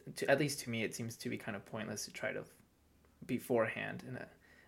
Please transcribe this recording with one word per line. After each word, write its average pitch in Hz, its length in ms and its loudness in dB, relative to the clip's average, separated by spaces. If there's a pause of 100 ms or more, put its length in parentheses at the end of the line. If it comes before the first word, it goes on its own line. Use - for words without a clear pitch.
(160)
to, - 120 2
at 139 120 8
least 143 200 2
to 120 100 -4
me, 113 120 2
it 98 120 2
seems 117 240 -4
to - 100 -6
be 113 100 0
kind 107 180 -4
of 104 80 -10
pointless 107 420 -4
to - 60 -12
try - 200 -2
to - 100 -4 (840)
beforehand, 110 840 2
in 127 80 -6
a, - 100 -8 (420)